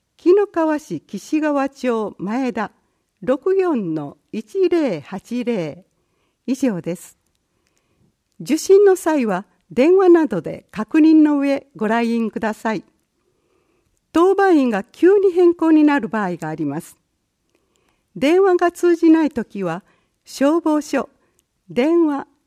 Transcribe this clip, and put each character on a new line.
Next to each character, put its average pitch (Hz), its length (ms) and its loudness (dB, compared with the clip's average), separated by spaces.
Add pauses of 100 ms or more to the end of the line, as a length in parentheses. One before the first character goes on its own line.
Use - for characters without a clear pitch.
(160)
紀 359 180 2
の 403 120 2
川 320 320 -2
市 170 220 -12
岸 - 400 -8
川 285 280 -2
町 233 500 -6
前 233 340 -6
田、 208 200 -8 (480)
六 277 340 -2
四 277 400 -2
の 147 240 -10 (140)
一 359 360 -4
零 285 320 -2
八 233 440 -10
零。 175 400 -6 (640)
以 240 80 -4
上 220 260 -2
で 170 160 -8
す。 - 220 -20 (1200)
受 208 200 -4
診 392 260 4
の 381 120 4
際 311 300 -2
は、 190 200 -4 (240)
電 277 260 4
話 381 140 4
な 330 160 6
ど 175 160 -4
で 160 280 -12
確 214 280 -4
認 311 240 6
の 294 160 2
上、 277 360 -2
ご 208 140 -4
来 233 220 0
院 226 200 -2
く - 80 -8
だ 214 140 -4
さ 220 220 -6
い。 175 100 -10 (1300)
当 370 220 2
番 381 240 2
員 254 120 0
が 202 140 -4
急 381 340 2
に 381 140 2
変 349 220 2
更 320 180 0
に 311 120 4
な 285 140 2
る 208 100 -6
場 214 160 -4
合 180 120 -6
が 156 120 -10
あ 156 60 -10
り 160 100 -6
ま 143 160 -6
す。 - 160 -16 (1200)
電 302 280 2
話 370 140 4
が 349 140 0
通 349 240 0
じ 330 160 2
な 320 140 4
い 285 60 -2
と 220 140 -6
き 196 200 -10
は、 170 180 -6 (420)
消 302 360 0
防 311 200 0
署、 277 280 -6 (600)
電 311 380 0
話 285 200 -6 (200)